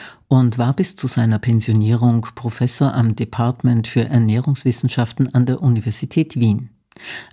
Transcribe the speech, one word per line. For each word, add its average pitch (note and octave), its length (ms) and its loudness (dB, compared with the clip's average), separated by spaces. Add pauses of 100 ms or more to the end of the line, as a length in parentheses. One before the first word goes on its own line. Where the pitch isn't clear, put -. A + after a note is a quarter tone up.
(280)
und B2 300 4
war B2 160 0
bis - 200 -2
zu C3 140 -6
seiner A2+ 320 0
Pensionierung A2+ 840 2 (120)
Professor B2 580 -2
am A2+ 220 0
Department A#2+ 720 0
für A#2 160 0
Ernährungswissenschaften A#2+ 1300 0
an B2 120 4
der B2+ 140 -2
Universität B2 800 -2
Wien. A2+ 320 0 (640)